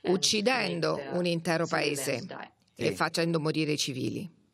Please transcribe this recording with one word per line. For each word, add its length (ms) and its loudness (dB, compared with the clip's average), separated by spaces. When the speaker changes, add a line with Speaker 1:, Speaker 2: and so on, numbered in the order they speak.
Speaker 1:
and 120 2
Speaker 2:
uccidendo 800 2
Speaker 1:
make 160 -8
the 40 -2
Speaker 2:
un 100 0
intero 400 2
Speaker 1:
civilians 380 0
Speaker 2:
paese 220 -4
Speaker 1:
die. 240 -12
Speaker 2:
e 140 -2
Speaker 3:
Sì. 60 0
Speaker 2:
facendo 460 0
morire 320 0
i 60 0
civili. 560 -4